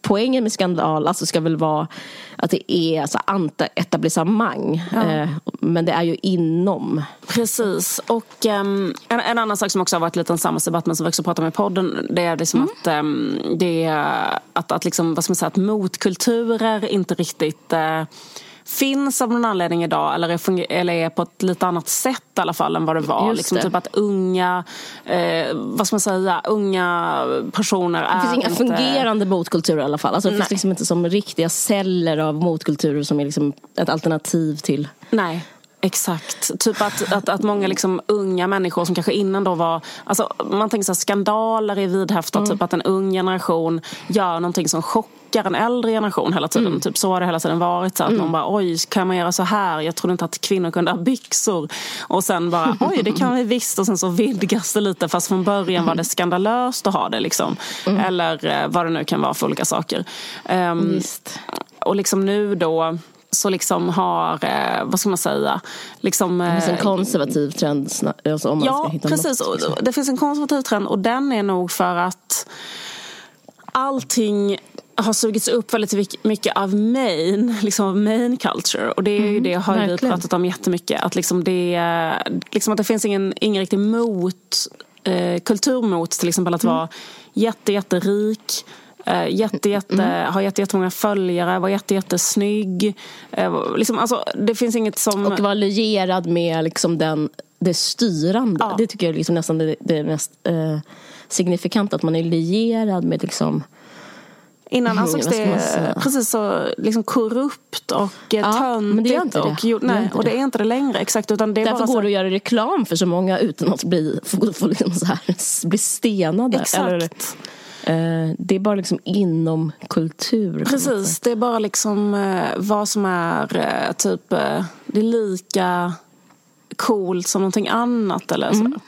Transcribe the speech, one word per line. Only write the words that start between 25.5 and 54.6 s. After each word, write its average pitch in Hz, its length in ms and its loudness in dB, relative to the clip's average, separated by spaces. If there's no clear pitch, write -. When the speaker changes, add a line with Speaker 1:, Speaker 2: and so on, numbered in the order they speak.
Speaker 2:
vad 156 340 -2
ska - 80 0
man 202 40 2
säga, 190 460 0
unga 180 680 0
personer 175 500 0
Speaker 1:
Det 180 200 2
finns 175 120 2
Speaker 2:
är - 20 0
Speaker 1:
inga 247 140 0
Speaker 2:
inte 170 80 -2
Speaker 1:
fungerande 240 680 2
motkulturer 170 560 0
i - 40 0
alla 147 120 0
fall. 110 180 0
Alltså, 190 140 2
det 202 60 0
finns 202 140 0
Speaker 2:
Nej. 202 60 0
Speaker 1:
liksom 190 160 0
inte 180 140 -4
som 175 240 0
riktiga 170 400 0
celler 180 680 2
av 156 180 0
motkulturer 156 680 0
som 147 160 0
är 143 60 0
liksom 147 280 0
ett 165 120 0
alternativ 160 640 0
till 147 320 -2
Speaker 2:
Nej, 175 360 0
exakt. - 800 -4
Typ 214 220 2
att, 208 320 0
att, 202 160 0
att 196 140 0
många 202 240 2
liksom 185 400 0
unga 190 400 2
människor 180 380 0
som 175 100 0
kanske 175 180 0
innan 196 300 2
då 185 120 2
var, 165 260 0
alltså, - 260 0
man 208 180 2
tänker 202 160 0
så 190 60 -2
här, 175 40 0
skandaler 208 840 0
är 196 80 0
vidhäftat, 185 600 0
Speaker 1:
Mm. - 20 0
Speaker 2:
typ 202 120 0
att 175 120 0
en 170 80 0
ung 190 320 0
generation 170 680 0
gör 180 320 0
någonting 175 300 0
som 165 120 0
chockar - 680 -2
en 247 80 0
äldre 233 360 0
generation 214 420 0
hela 156 140 0
tiden. 226 200 2
Speaker 1:
Mm. 165 140 0
Speaker 2:
Typ - 160 -2
så 190 160 2
har 180 60 2
det 175 60 0
hela 165 140 0
tiden 165 200 0
varit, 175 380 0
så 147 60 0
att 151 60 2
Speaker 1:
Mm. 214 120 2
Speaker 2:
man 165 100 0
bara, 165 240 0
"Oj, 175 220 0
kan 185 180 2
man 185 100 2
göra 175 140 2
så 185 120 0
här? 175 380 0
Jag 165 140 -4
trodde 180 160 0
inte 170 140 0
att - 160 -8
kvinnor 180 300 0
kunde 175 200 2
ha - 60 -2
byxor." 175 720 0
Och 185 220 0
sen 175 260 0
bara, - 300 2
Speaker 1:
<laughs> - 0 -
Speaker 2:
"Oj, 311 240 2
det - 80 2
kan 247 240 2
vi 247 80 2
visst." 226 360 0
Och 190 60 2
sen 196 120 2
så 190 120 0
vidgas 202 640 0